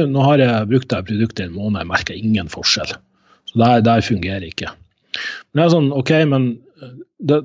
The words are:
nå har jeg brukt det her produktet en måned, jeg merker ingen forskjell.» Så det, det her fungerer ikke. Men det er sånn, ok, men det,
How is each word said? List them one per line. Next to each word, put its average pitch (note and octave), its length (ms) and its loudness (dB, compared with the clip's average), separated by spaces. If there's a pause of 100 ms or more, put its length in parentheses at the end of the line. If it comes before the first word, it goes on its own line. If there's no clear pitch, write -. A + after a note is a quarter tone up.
nå C#3 160 0
har C#3+ 220 4
jeg A2+ 260 0
brukt B2+ 240 0
det F#2+ 60 -2
her F#2+ 100 -10
produktet G#2+ 380 -2
en E2+ 100 -12
måned, G2+ 240 -2
jeg E2+ 80 -8
merker - 320 -6
ingen G#2 320 -2
forskjell.» - 400 -4 (560)
Så - 140 -6
det, A#2 60 6 (180)
det A#2 100 4
her A2 80 2
fungerer F#2+ 400 -4
ikke. E2 240 -10 (840)
Men D3+ 80 4
det - 20 4
er E3 80 4
sånn, D3+ 240 2
ok, C3+ 160 0 (160)
men C3 160 2 (720)
det, D3+ 280 0